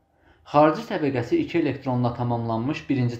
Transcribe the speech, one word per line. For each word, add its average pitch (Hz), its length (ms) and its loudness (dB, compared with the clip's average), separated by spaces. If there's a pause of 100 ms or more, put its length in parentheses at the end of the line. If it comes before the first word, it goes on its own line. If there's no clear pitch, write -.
(520)
Xarici 156 400 4
təbəqəsi 147 540 0
iki 170 140 -2
elektronla 123 540 0
tamamlanmış 120 760 -2
birinci 120 300 0